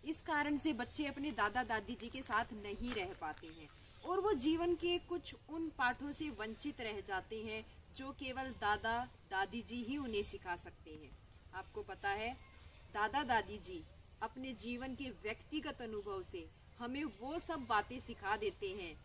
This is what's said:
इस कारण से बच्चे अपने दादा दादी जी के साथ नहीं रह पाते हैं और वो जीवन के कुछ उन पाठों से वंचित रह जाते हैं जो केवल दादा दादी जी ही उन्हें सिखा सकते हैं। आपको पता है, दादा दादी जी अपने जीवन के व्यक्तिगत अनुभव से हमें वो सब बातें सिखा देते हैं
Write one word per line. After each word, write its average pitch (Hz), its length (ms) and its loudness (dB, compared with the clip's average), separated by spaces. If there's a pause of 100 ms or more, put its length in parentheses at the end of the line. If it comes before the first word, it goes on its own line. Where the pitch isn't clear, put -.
इस 311 160 -2
कारण 294 360 4
से 302 160 4
बच्चे 240 320 0
अपने 277 280 0
दादा 214 320 4
दादी 220 300 0
जी 226 140 -6
के 262 120 -6
साथ 233 340 2
नहीं 214 380 -2
रह 190 280 0
पाते 160 280 -6
हैं 160 180 -14 (360)
और 370 160 4
वो 415 200 6
जीवन 330 360 6
के 349 220 4 (120)
कुछ 349 260 -2 (140)
उन 320 280 0
पाठों 254 360 4
से 302 160 -2 (100)
वंचित 226 420 -4
रह 214 200 -2
जाते 202 420 -2
हैं 220 200 -2 (340)
जो 269 220 -6
केवल 262 300 -2 (120)
दादा 214 360 4 (340)
दादी 196 300 2
जी 240 220 -4
ही 247 140 0
उन्हें 220 260 2
सिखा 185 320 -2
सकते 165 360 -12
हैं। 151 180 -12 (440)
आपको 190 300 -6
पता 196 280 -2
है, 220 200 2 (600)
दादा 220 300 4
दादी 220 340 4
जी 180 240 -6 (420)
अपने 254 320 -4
जीवन 240 400 -2
के 269 140 -4 (140)
व्यक्तिगत 277 580 -2
अनुभव 202 420 -2
से 175 220 -6 (340)
हमें 254 240 0 (160)
वो 285 200 0
सब 294 300 -2
बातें 233 300 4
सिखा 214 380 0
देते 202 360 2
हैं 175 200 -4 (120)